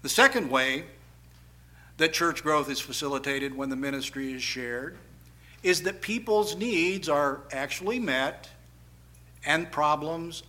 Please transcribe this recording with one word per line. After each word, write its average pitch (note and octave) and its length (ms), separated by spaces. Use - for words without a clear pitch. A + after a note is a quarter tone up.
The C#3 60
second A#3+ 420
way C3 340
that D#3+ 160
church E3+ 300
growth D3+ 260
is C3+ 120
facilitated C#3 760
when C3+ 140
the C3+ 60
ministry C3+ 560
is B2+ 100
shared B2+ 560
is F3+ 200
that F#3+ 200
people's G#3+ 540
needs F#3 520
are C#3+ 320
actually F3+ 480
met C#3 480
and D#3+ 240
problems D3+ 800